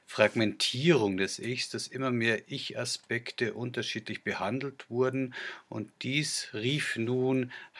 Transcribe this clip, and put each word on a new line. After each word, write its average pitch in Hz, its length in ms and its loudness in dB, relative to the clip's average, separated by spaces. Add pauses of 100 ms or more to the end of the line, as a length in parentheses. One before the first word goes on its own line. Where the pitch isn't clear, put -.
Fragmentierung 113 1120 4
des 95 200 0
Ichs, 120 300 -4
dass 113 180 -6
immer 131 240 -4
mehr 117 400 2
Ich-Aspekte 120 1040 -4
unterschiedlich 117 720 -6
behandelt 110 680 -4
wurden, 127 440 0 (340)
und 107 240 -8 (100)
dies 147 500 -2
rief 127 440 -2
nun 127 560 0 (280)